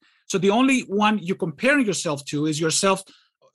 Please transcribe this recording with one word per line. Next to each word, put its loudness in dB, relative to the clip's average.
So -2
the 2
only 2
one 0
you're -4
comparing 0
yourself -4
to -2
is -2
yourself, 0